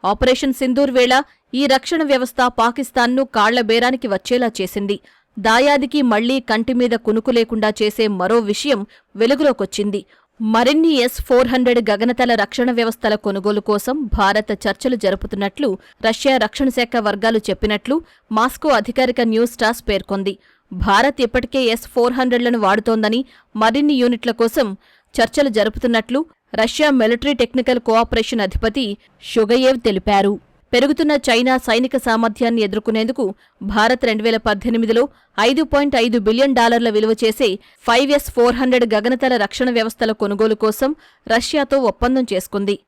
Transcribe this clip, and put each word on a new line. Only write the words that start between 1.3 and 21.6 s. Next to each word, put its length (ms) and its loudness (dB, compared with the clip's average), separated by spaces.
ఈ 120 0
రక్షణ 380 0
వ్యవస్థ 380 0
పాకిస్తాన్ను 640 0
కాళ్ల 240 2
బేరానికి 460 0
వచ్చేలా 440 0
చేసింది. 380 -4
దాయాదికి 640 2
మళ్లీ 380 0
కంటి 340 -2
మీద 220 0
కునుకు 260 0
లేకుండా 380 0
చేసే 260 0
మరో 320 0
విషయం 300 -2
వెలుగులోకొచ్చింది. 920 0
మరిన్ని 540 2
ఎస్ 240 -4
ఫోర్ 200 4
హండ్రెడ్ 420 2
గగనతల 460 0
రక్షణ 360 -2
వ్యవస్థల 440 -2
కొనుగోలు 460 -2
కోసం 340 -2
భారత్ 340 0
చర్చలు 400 -2
జరుపుతున్నట్లు 640 -2
రష్యా 300 0
రక్షణ 320 0
శాఖ 380 -2
వర్గాలు 420 0
చెప్పినట్లు 480 -2
మాస్కో 380 -2
అధికారిక 520 0
న్యూస్ 280 0
టాస్ 280 -2
పేర్కొంది. 460 -4
భారత్ 500 2
ఇప్పటికే 380 -2